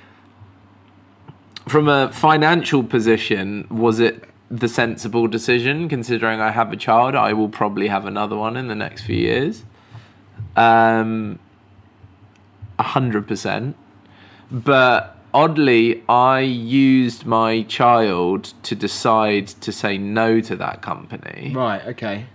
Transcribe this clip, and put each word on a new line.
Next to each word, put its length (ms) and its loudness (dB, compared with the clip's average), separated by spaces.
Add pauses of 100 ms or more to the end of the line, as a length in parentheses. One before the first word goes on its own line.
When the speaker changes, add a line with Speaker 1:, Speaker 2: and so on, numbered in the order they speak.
(1700)
Speaker 1:
from 200 2
a 240 4
financial 720 4
position, 840 0
was 300 0
it 240 0 (260)
the 180 -4
sensible 600 -2
decision? 600 -2
Considering 540 -2
I 100 0
have 220 0
a 20 -6
child, 400 2
I 180 2
will 160 0
probably 400 -2
have 180 -4
another 280 -4
one 220 -4
in 120 -8
the 60 -8
next 280 -10
few 120 -6
years. 480 -2 (920)
Um, 840 2 (1400)
a 60 -2
hundred 440 -2
percent. 480 -6 (760)
But 640 2 (180)
oddly, 760 2
I 300 4
used 840 2
my 380 0
child 880 2 (100)
to 120 -8
decide 720 0
to 240 -12
say 260 -4
no 440 0
to 140 -8
that 260 -8
company. 720 -12
Speaker 2:
Right, 340 -4
okay. 460 -10